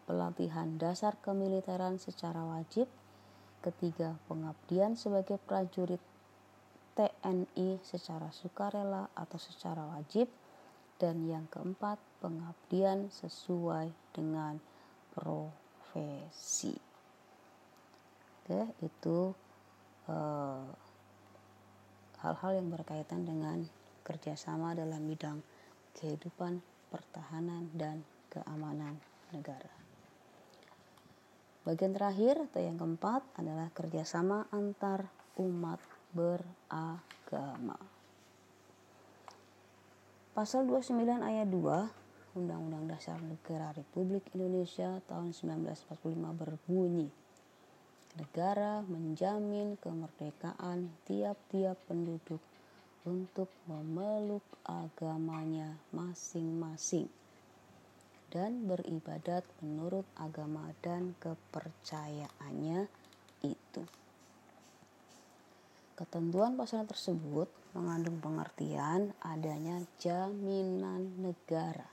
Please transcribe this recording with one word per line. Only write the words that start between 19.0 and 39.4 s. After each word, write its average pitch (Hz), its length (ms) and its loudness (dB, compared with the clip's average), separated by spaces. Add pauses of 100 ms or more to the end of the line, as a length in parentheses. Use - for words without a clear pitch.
eh, 143 600 -2 (1600)
hal-hal 170 320 0
yang 175 160 0
berkaitan 165 560 -4
dengan 160 320 -2 (400)
kerjasama 160 720 -4
dalam 160 320 -4
bidang 156 400 -4 (560)
kehidupan, 175 640 -4 (240)
pertahanan, 170 880 -6
dan 156 240 -2 (320)
keamanan 151 640 -6 (400)
negara. 143 380 -10 (1900)
Bagian 175 260 4
terakhir 208 540 6
atau 180 180 0
yang 170 160 -2
keempat 175 400 2 (160)
adalah 160 380 -2
kerjasama 170 720 2
antar 196 640 0 (240)
umat 175 460 0 (320)
beragama. 165 1600 -2 (2500)